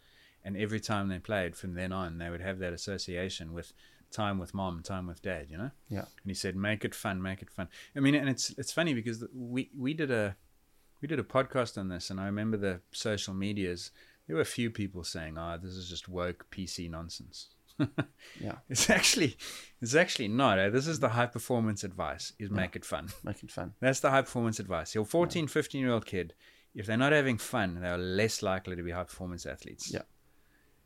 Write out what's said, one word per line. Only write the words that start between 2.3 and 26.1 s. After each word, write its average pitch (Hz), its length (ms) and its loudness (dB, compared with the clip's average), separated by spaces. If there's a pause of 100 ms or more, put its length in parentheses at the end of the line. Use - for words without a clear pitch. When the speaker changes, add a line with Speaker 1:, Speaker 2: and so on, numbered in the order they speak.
Speaker 1:
would 85 100 -6
have 92 200 -4
that 90 120 -2
association 90 800 -4
with 85 200 -10 (380)
time 101 280 0
with 87 160 -6
mom, 92 280 -2
time 92 240 -4
with 85 140 -10
dad, 82 300 -4
you 78 80 -10
know? 120 120 -6 (200)
Speaker 2:
Yeah. 101 80 -2 (240)
Speaker 1:
And - 80 -10
he - 40 -4
said, 95 220 -2
"Make 104 280 0
it 104 100 -4
fun, 95 260 -2
make 95 220 -4
it - 80 -18
fun." 92 180 -8 (280)
I 143 40 -4
mean, 139 140 8
and 139 140 4
it's, 123 280 0
it's - 160 -4
funny 160 220 4
because 113 240 0
the, 117 160 -8
we, 127 420 -2
we 135 180 0
did 156 160 0
a, 104 260 2 (640)
we 143 60 -6
did 156 100 0
a 110 60 0
podcast 131 520 2
on 95 120 -4
this, 90 200 -6
and 95 120 -4
I 95 60 -2
remember 104 300 0
the 95 240 0 (120)
social 101 420 -2
medias, 95 560 -2 (360)
there 156 100 -2
were 160 60 4
a 123 40 4
few 117 240 0
people 98 340 -4
saying, 80 320 -6
"Oh, 85 240 -4
this 92 120 -8
is 92 180 -10
just 85 180 -10
woke 90 420 -4
P 92 160 -6
C 87 220 -6
nonsense." - 600 -10 (300)
<laughs> 147 80 4 (540)
Speaker 2:
Yeah. - 160 -6 (120)
Speaker 1:
It's - 220 2
actually, 180 460 6 (460)
it's 120 120 0
actually 156 340 4
not, 113 300 6
eh? 98 120 6
This 131 160 4
is 160 140 -2
the 139 100 4
high 120 160 4
performance 113 580 0
advice, 87 540 -4
is 101 120 -6
Speaker 2:
Yeah. 101 60 0
Speaker 1:
make 92 200 0
it 85 80 -8
fun. 80 240 -6 (160)
Speaker 2:
Make - 180 -6
it - 80 -14
fun. 90 300 -6
Speaker 1:
That's 131 200 4
the 147 100 4
high 135 120 6
performance 117 380 0
advice. 92 340 -4
Your 110 100 2
fourteen, 170 400 2
Speaker 2:
Yeah. 135 60 -2
Speaker 1:
fifteen-year-old 127 560 0
kid, 87 280 -4 (400)